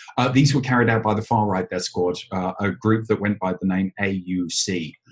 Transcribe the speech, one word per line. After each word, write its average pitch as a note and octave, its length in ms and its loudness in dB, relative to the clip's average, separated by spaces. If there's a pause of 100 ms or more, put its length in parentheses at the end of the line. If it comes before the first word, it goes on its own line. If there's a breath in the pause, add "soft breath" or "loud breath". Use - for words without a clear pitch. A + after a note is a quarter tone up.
(180 loud breath)
Uh, B2+ 120 2
these C3+ 260 4
were C3 60 2
carried A#2+ 280 4
out A2+ 140 2
by A2 120 2
the G#2 60 -2
far-right G#2 480 0
death F2+ 140 -4
squad, F2+ 340 -2 (140)
uh, F#2 300 -2
a G2+ 100 0
group A2 360 0
that G#2+ 120 0
went G2+ 200 -2
by F#2 120 -2
the F#2 160 -2
name F#2 320 0
A G2+ 100 -2
U F2+ 400 -4
C. E2+ 460 -4 (160 soft breath)